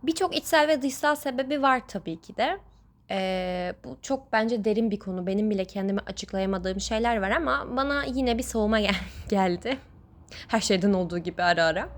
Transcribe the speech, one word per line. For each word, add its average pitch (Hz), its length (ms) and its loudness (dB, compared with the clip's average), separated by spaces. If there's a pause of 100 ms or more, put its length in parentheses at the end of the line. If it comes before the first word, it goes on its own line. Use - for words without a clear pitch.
Birçok 330 340 0
içsel 302 320 4
ve 302 140 2
dışsal 277 320 0
sebebi 269 480 -2
var 262 260 4
tabii 165 320 -8
ki - 160 -18
de. 311 220 0 (520)
E, 185 640 -2 (100)
bu - 180 -12
çok 269 300 -4
bence 226 320 2
derin 220 260 2
bir 202 80 -2
konu. 185 280 -6
Benim 208 240 2
bile 190 140 0
kendime 196 420 -2
açıklayamadığım 190 760 -4
şeyler 226 360 0
var 196 140 0
ama 269 460 0
bana 277 280 0
yine 254 340 0
bir - 40 -2
soğuma 220 380 2
gel-, 196 320 0
<laughs> - 160 -12
geldi. 190 500 2 (680)
Her 226 120 2
şeyden 196 320 4
olduğu 175 260 0
gibi 175 240 -4
ara 170 220 4
ara. 165 340 0